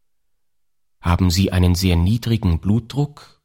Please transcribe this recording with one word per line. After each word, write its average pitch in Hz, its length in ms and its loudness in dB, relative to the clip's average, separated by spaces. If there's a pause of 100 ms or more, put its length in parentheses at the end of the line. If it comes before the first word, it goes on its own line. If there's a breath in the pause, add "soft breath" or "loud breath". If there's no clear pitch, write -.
(1000)
Haben 90 300 2
Sie 92 220 0
einen 90 220 2
sehr 90 220 0
niedrigen 101 600 0
Blutdruck 117 880 -6